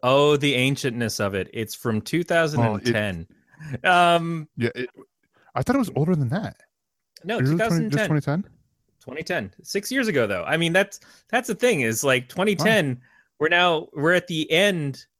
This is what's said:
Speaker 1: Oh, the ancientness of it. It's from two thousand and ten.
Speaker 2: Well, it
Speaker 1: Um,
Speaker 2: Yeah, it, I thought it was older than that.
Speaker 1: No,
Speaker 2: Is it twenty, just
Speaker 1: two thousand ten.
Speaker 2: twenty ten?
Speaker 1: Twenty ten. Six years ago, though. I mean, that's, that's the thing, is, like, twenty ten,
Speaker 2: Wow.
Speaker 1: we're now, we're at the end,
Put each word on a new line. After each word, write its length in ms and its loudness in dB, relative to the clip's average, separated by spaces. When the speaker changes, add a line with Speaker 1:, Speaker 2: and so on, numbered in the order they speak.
Speaker 1:
Oh, 340 4
the 160 2
ancientness 640 -2
of 160 -2
it. 180 -4
It's 220 -8
from 260 -2
two 220 -2
thousand 380 0
and 240 -2
ten. 440 -2
Speaker 2:
Well, 440 -16
it 120 -8
Speaker 1:
Um, 640 2
Speaker 2:
Yeah, 180 0
it, 140 -8
I 60 -2
thought 140 0
it 40 2
was 160 -2
older 200 2
than 140 0
that. 280 -6
Speaker 1:
No, 160 -4
Speaker 2:
Is 120 2
it 60 2
twenty, 0 -
just 120 0
Speaker 1:
two 0 -
thousand 220 0
ten. 160 0
Speaker 2:
twenty 140 0
ten? 260 -4
Speaker 1:
Twenty 220 -12
ten. 300 -6
Six 280 -6
years 160 0
ago, 200 2
though. 160 -2
I 140 -2
mean, 160 0
that's, 260 0
that's 180 -2
the 80 -4
thing, 260 0
is, 220 -2
like, 260 0
twenty 260 -2
ten, 340 2
Speaker 2:
Wow. 120 -6
Speaker 1:
we're 100 2
now, 440 2
we're 200 2
at 140 0
the 240 0
end, 540 2